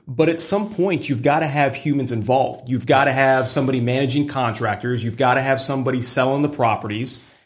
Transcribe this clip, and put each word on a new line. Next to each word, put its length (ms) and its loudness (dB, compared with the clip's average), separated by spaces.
But 240 0
at 100 -2
some 300 -2
point, 400 -2
you've 120 -2
gotta 240 2
have 280 0
humans 360 -2
involved. 600 -2
You've 160 -2
gotta 260 4
have 360 2
somebody 320 0
managing 480 0
contractors. 760 -2
You've 140 -4
gotta 240 4
have 180 2
somebody 400 0
selling 400 2
the 80 2
properties. 720 -2